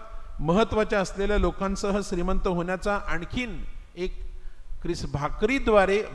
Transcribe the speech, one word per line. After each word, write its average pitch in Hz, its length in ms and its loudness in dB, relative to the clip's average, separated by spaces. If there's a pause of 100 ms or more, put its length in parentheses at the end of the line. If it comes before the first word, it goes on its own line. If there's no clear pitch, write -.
(400)
महत्त्वाच्या 208 600 4
असलेल्या 196 380 2
लोकांसह 196 680 0
श्रीमंत 190 440 2
होण्याचा 185 600 0
आणखीन 180 560 -4 (320)
एक 180 260 -4 (600)
ख्रिस-, 170 260 -4
भाकरीद्वारे, 202 960 2 (100)